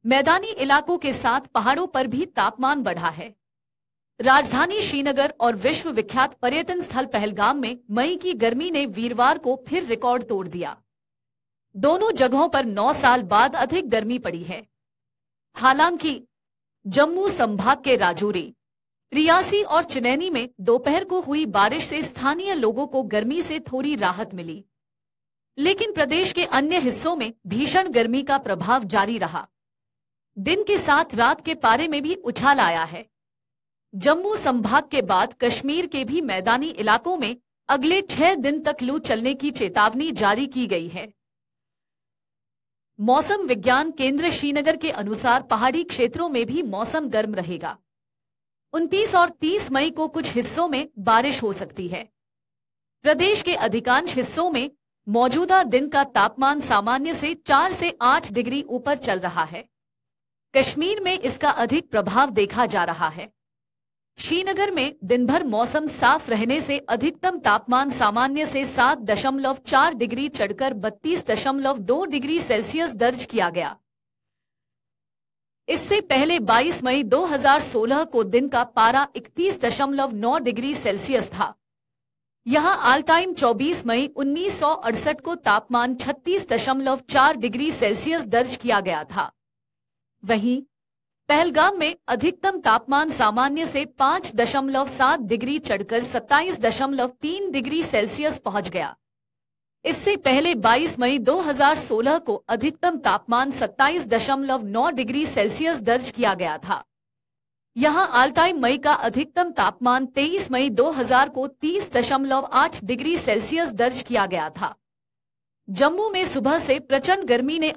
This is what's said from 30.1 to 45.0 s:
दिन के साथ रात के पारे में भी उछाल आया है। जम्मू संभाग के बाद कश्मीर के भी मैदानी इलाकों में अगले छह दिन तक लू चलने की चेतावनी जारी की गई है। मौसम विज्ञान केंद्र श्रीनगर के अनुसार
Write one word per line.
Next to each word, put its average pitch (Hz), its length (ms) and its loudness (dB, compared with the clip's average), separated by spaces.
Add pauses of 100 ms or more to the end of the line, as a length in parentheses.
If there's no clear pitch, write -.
दिन 330 260 -2
के 403 140 0
साथ 311 380 0
रात 240 300 2
के 320 100 -2
पारे 262 320 4
में 294 160 -2
भी 330 120 -2
उछाल 269 440 2
आया 170 240 2
है। 165 220 -10 (880)
जम्मू 330 420 0
संभाग 262 560 0
के 277 120 0
बाद 190 380 2
कश्मीर 285 460 -2
के 269 180 -4
भी 294 160 -2
मैदानी 233 480 0
इलाकों 240 480 0
में 240 180 -4 (340)
अगले 302 320 2
छह 349 340 2
दिन 285 260 -2
तक 294 200 -4
लू 262 180 -4
चलने 240 340 -2
की 269 180 -4
चेतावनी 220 640 0
जारी 214 340 0
की 254 200 -4
गई 175 200 -4
है। 180 200 -12 (1900)
मौसम 311 480 2
विज्ञान 254 440 2
केंद्र 285 400 0
श्रीनगर 285 460 0
के 320 160 -4
अनुसार 220 480 0